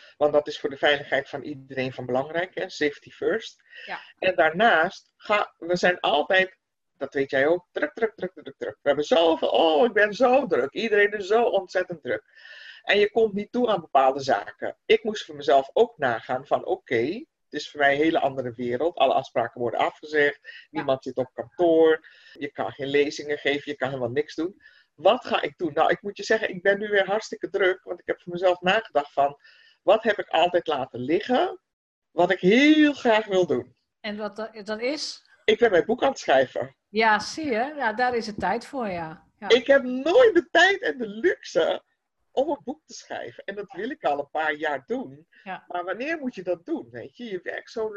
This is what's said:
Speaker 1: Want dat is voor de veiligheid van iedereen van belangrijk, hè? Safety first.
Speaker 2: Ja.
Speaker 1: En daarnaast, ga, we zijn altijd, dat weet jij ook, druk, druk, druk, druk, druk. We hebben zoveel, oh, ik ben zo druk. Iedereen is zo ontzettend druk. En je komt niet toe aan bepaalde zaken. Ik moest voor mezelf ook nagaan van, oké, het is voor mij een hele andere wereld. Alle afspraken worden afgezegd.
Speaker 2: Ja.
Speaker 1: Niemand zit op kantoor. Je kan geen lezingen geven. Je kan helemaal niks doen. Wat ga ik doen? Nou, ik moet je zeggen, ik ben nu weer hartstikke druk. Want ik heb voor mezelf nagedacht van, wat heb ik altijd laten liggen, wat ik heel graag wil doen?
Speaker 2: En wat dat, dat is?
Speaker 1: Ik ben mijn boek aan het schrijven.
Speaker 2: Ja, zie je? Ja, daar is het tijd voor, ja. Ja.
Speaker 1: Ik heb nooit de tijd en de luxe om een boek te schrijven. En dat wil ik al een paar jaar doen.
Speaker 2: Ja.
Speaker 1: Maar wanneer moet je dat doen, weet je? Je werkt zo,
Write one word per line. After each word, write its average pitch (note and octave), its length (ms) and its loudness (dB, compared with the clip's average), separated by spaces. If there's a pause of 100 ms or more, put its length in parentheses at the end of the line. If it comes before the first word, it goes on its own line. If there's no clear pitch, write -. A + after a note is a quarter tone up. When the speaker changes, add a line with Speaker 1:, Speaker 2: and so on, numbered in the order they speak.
(180)
Speaker 1:
Want D3 160 2
dat D3 140 2
is D3+ 120 -10
voor D3 100 -4
de C3+ 80 -10
veiligheid C#3 520 0
van C#3+ 120 -10
iedereen C3 520 -8
van B2+ 120 -10
belangrijk, D#3 500 -4
hè? F3+ 140 -6
Safety - 420 -4
first. G3+ 520 -4 (220)
Speaker 2:
Ja. F#3 140 -12 (180)
Speaker 1:
En F#3 180 0
daarnaast, F3 800 2
ga, - 420 -2
we E3+ 180 -4
zijn F3+ 240 2
altijd, F#3 580 0 (400)
dat C#3 160 -10
weet C#3 160 -2
jij C#3 180 2
ook, F3 240 0
druk, G3 220 -4
druk, A3+ 220 -4
druk, F#3 180 -8
druk, C3+ 240 -20
druk. - 240 -10
We - 60 -4
hebben C#3+ 180 0
zoveel, E3 440 2
oh, B3 360 4
ik - 80 0
ben G#3 200 2
zo B3 340 4
druk. C#3+ 260 0
Iedereen G#3 380 2
is G3+ 160 -8
zo A3+ 160 4
ontzettend F#3 580 -2
druk. A#2+ 220 -6 (580)
En G3+ 180 2
je G#3 120 2
komt A3 220 2
niet G#3 180 -6
toe B3 180 0
aan F#3 120 0
bepaalde C3+ 380 4
zaken. A2+ 680 -4
Ik A3 180 4
moest G#3+ 220 -6
voor D3+ 100 -16
mezelf C#3+ 380 2
ook - 240 2
nagaan B2+ 500 -2
van, B2+ 180 0
oké, B2+ 600 -2 (240)
het D3 120 -10
is - 100 -14
voor D3 80 -10
mij C#3+ 120 0
een C#3 100 0
hele D#3+ 180 2
andere C3 340 -4
wereld. B2+ 440 -4
Alle C3+ 160 2
afspraken B2 480 -4
worden A#2 180 -4
afgezegd. D3+ 600 -2
Speaker 2:
Ja. - 80 -20 (200)
Speaker 1:
Niemand C#3+ 340 -4
zit C3 140 -8
op B2+ 160 -6
kantoor. D#3+ 720 2 (260)
Je - 180 -12
kan A2 200 -8
geen C3+ 160 -10
lezingen D3 500 -2
geven. C#3+ 340 -4
Je C#3+ 60 -10
kan B2+ 100 -4
helemaal B2+ 240 -6
niks D3 240 -6
doen. F3 260 -8 (320)
Wat G3+ 320 2
ga - 160 -2
ik D3+ 160 -8
doen? D#3 160 -6
Nou, D#3 180 2
ik E3+ 100 -4
moet G3+ 160 -12
je G3+ 60 -12
zeggen, A3 260 -2
ik F3+ 120 -12
ben G3 180 0
nu G#3+ 100 -8
weer G3 160 2
hartstikke G3+ 440 -6
druk. F#3 340 -2
Want F3+ 160 -12
ik - 60 -20
heb - 160 -6
voor F3 120 -14
mezelf F3+ 280 0
nagedacht F3+ 520 -2
van, C#3+ 260 0 (420)
wat A3 220 4
heb G#3+ 160 0
ik - 80 -10
altijd F3 400 0
laten C3+ 320 -4
liggen, B3 600 -2 (520)
wat F3 200 2
ik F#3 80 0
heel D4 540 6
graag A3 320 2
wil F#3 200 2
doen? B2+ 300 -4 (240)
Speaker 2:
En G#3 180 -10
wat G#3 180 -8
dat, A3 300 -12
dat G#3+ 160 -6
is? - 460 -6 (220)
Speaker 1:
Ik G#3+ 100 2
ben A3+ 120 6
mijn D#3+ 140 4
boek B3 180 0
aan C4+ 60 4
het C4 100 -4
schrijven. C3+ 560 0 (140)
Speaker 2:
Ja, G#3+ 300 2
zie D#4+ 260 -10
je? C4 300 -2
Ja, A#3 180 -2
daar B3 220 0
is A3+ 120 -4
het G#3 120 -10
tijd G#3 260 -2
voor, B3 220 -8
ja. E3+ 400 -10 (120)
Ja. G3+ 100 -8
Speaker 1:
Ik B3 180 4
heb C#4 160 6
nooit D#4+ 500 4
de - 180 2
tijd F#4+ 300 4
en C#4+ 160 -4
de A#3+ 100 -6
luxe G3+ 760 -2 (480)
om C#4+ 180 0
een - 140 -6
boek C#4+ 220 -12
te A#3 80 -20
schrijven. - 500 -14
En G3+ 120 -10
dat F#3+ 180 -12
wil G#3 160 -8
ik - 140 -10
al C#3+ 160 0
een C#3 100 -10
paar D#3 240 -2
jaar D3 320 -4
doen. E3 420 -8 (160)
Speaker 2:
Ja. F#3 240 -12
Speaker 1:
Maar F3 160 -6
wanneer B3 360 -6
moet B3+ 160 -8
je F#3 80 -12
dat F3 220 -6
doen, A#3+ 260 -8
weet A#2 260 -14
je? B3 60 -14
Je G3 200 -8
werkt - 280 -10
zo, A3 260 -6